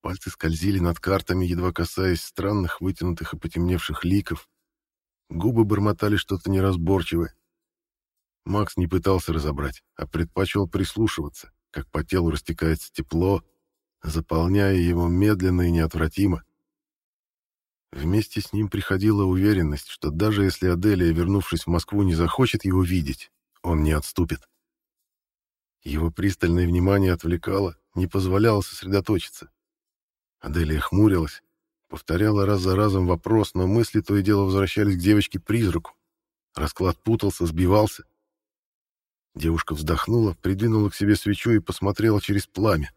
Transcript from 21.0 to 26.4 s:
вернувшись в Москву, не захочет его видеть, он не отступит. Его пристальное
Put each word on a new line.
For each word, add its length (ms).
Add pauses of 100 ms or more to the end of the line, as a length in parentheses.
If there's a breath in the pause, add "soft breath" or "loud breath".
вернувшись 520
в 40
Москву, 340
не 140
захочет 500
его 180
видеть, 480 (300)
он 220
не 80
отступит. 580 (1300)
Его 260
пристальное 560